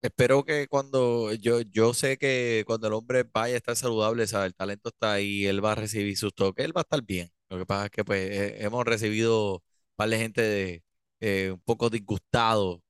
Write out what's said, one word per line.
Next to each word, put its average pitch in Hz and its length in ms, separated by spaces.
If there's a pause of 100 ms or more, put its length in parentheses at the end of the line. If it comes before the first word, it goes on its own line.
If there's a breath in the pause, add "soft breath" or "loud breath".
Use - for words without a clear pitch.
Espero 123 440
que 147 220
cuando, 127 640
yo, 117 280
yo 110 320
sé 135 240
que 123 480
cuando 113 220
el 107 60
hombre 123 300
vaya 117 320
a - 20
estar 117 180
saludable, 113 500
sabe, 101 220
el 90 80
talento 101 340
está 107 240
ahí, 101 320
él 98 180
va 107 100
a - 20
recibir 104 420
sus 104 160
toques, 98 320
él 160 100
va 175 60
a - 20
estar 147 200
bien. 90 260 (200)
Lo 92 80
que 92 80
pasa 101 200
es 101 60
que, 104 140
pues, 98 260
eh, 101 320
hemos 117 220
recibido 110 720
un 87 60 (360)
par 107 120
de 110 80
gente 113 240
de, 98 420 (360)
eh, 95 320
un 90 80
poco 117 300
disgustado, 107 1000